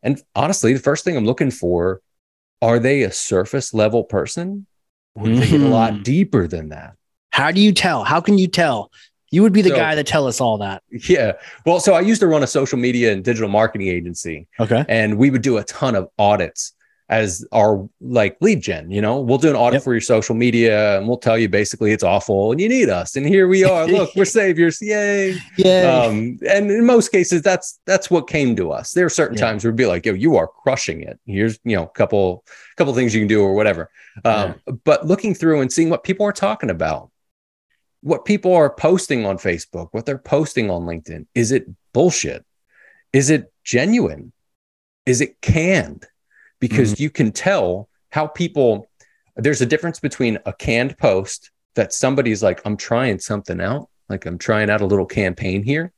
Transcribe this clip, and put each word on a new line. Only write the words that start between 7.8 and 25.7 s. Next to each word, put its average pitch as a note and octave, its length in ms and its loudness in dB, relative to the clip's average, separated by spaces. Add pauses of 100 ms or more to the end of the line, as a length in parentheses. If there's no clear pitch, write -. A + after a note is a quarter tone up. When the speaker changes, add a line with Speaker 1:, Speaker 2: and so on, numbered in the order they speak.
Speaker 2:
How D#3+ 160 0
can G3+ 180 2
you F#3 100 2
tell? D3+ 420 -2 (400)
You F3 120 4
would A3 120 6
be G#3 80 6
the F3+ 80 6
Speaker 1:
So C#3 60 0
Speaker 2:
guy D#3 180 0
to D3+ 100 -2
tell D3 220 0
us A#2+ 140 -4
all A2+ 180 0
that. G2 320 -8
Speaker 1:
Yeah. B2 420 0 (320)
Well, E3+ 160 2
so G3 140 4
I E3 60 4
used G#3+ 200 2
to G3 60 4
run D#3 160 4
a B2+ 40 0
social C3 320 -2
media A#2+ 340 2
and F#2+ 120 -4
digital A2 240 -2
marketing G#2 400 0
agency. E2+ 600 -8 (120)
Speaker 2:
Okay. A2+ 280 0
Speaker 1:
And G#2+ 280 0
we C3+ 140 4
would B2+ 120 -2
do B2+ 160 0
a G2+ 60 -6
ton C3 300 -4
of F#2+ 140 -4 (100)
audits G2+ 540 0 (360)
as G#2 440 -2
our, G#2 360 2 (120)
like, A#2 400 0
lead F#3+ 200 2
gen, E2 300 -8
you G2+ 100 -4
know, A#2 200 -2
we'll C3 180 0
do D#3 100 4
an C#3+ 60 2
audit A#2+ 200 2
Speaker 2:
Yep. C#3 100 0
Speaker 1:
for B2+ 100 -2
your A2 60 -2
social A2+ 340 0
media A2+ 640 2
and G2+ 80 -4
we'll B2 120 -2
tell A2+ 200 2
you A2+ 100 2
basically G#2 440 0
it's G#2+ 100 -2
awful G2 480 0
and C#3+ 100 -2
you G#3 80 0
need A#3+ 200 2
us. - 260 -4
And C#3 100 -4
here F#3+ 220 4
we F#3 160 4
are. F#3 240 2
Look, F#3 300 2
we're F#3+ 80 4
Speaker 2:
<laughs> A3+ 180 0
Speaker 1:
saviors. E3+ 400 0
Yay. G3+ 540 -2 (200)
Speaker 2:
Yay. F#3 300 4